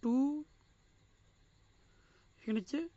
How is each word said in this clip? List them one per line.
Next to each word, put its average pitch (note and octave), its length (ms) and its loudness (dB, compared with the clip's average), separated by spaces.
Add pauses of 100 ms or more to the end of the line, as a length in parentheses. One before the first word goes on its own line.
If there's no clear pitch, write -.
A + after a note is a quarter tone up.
টু, A#3 120 2 (2250)
এখানে A3 200 -2
হচ্ছে C#4+ 180 -4 (180)